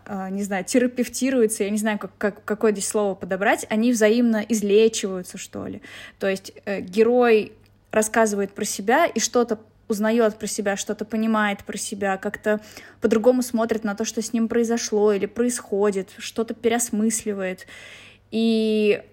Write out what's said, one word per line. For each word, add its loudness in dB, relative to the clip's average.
э, -8
не -6
знаю, -4
терапевтируются, 0
я -2
не -2
знаю, -2
как, -10
как, -4
какое 0
здесь -6
слово 0
подобрать, -2
они 2
взаимно 4
излечиваются, 2
что -12
ли. -14
То -4
есть, -4
э, -4
герой 4
рассказывает 0
про -6
себя 2
и -4
что-то 0
узнает 0
про -8
себя, -2
что-то -8
понимает -2
про -10
себя, -4
как-то -2
по-другому 4
смотрит -2
на -4
то, -4
что -4
с -8
ним 0
произошло 0
или -2
происходит, -2
что-то -6
переосмысливает. -2
И 2